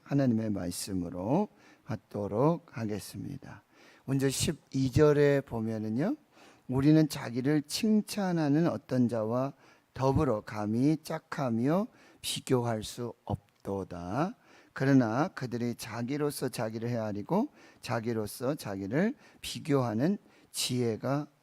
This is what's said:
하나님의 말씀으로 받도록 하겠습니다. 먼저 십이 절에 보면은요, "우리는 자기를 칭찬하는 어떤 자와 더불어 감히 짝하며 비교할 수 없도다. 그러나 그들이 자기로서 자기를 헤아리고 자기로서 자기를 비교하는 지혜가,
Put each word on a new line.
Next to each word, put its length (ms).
하나님의 460
말씀으로 960
받도록 920
하겠습니다. 840
먼저 260
십이 600
절에 480
보면은요, 800
"우리는 400
자기를 540
칭찬하는 1080
어떤 400
자와 460
더불어 480
감히 600
짝하며 840
비교할 600
수 300
없도다. 1120
그러나 560
그들이 460
자기로서 760
자기를 400
헤아리고 640
자기로서 720
자기를 600
비교하는 800
지혜가, 760